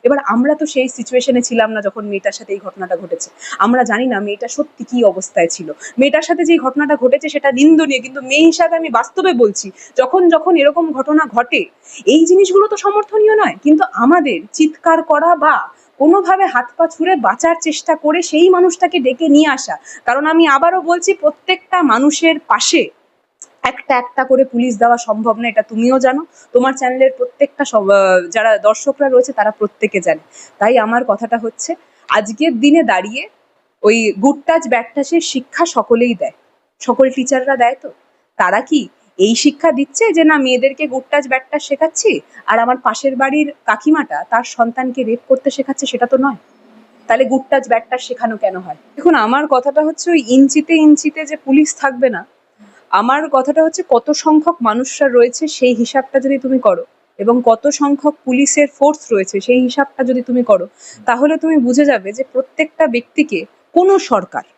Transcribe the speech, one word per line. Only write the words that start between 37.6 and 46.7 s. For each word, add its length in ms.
তো 60
তারা 220
কি 220
এই 160
শিক্ষা 280
দিচ্ছে 320
যে 80
না 140
মেয়েদেরকে 480
গুড 240
টাচ, 180
ব্যাড 220
টাচ 120
শেখাচ্ছি 480
আর 120
আমার 280
পাশের 300
বাড়ির 320
কাকিমাটা 520
তার 140
সন্তানকে 480
রেপ 260
করতে 200
শেখাচ্ছে? 360
সেটা 200
তো 180
নয়। 140